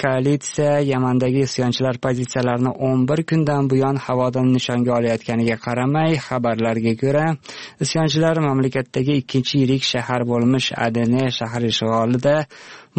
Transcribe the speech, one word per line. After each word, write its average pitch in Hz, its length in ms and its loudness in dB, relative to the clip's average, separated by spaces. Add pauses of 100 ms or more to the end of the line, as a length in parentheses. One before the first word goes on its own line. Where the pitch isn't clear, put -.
koalitsiya 143 760 0 (120)
Yamandagi 127 560 2
isyonchilar 127 480 0 (100)
pozitsiyalarini 123 640 0 (160)
o'n 131 220 2
bir 156 100 0 (100)
kundan 147 420 2
buyon 135 340 2
havodan 127 500 0
nishonga 123 420 0
olayotganiga 117 680 0
qaramay, 139 460 0 (140)
xabarlarga 113 760 0
ko'ra, 143 240 2 (580)
isyonchilar 160 520 2 (120)
mamlakatdagi 131 760 0
ikkinchi - 400 -2
yirik 131 300 2
shahar 123 300 -2 (100)
bo'lmish 120 400 2 (140)
Adene 117 380 0 (140)
shahri 117 360 -4
ishg'olida 117 600 0 (640)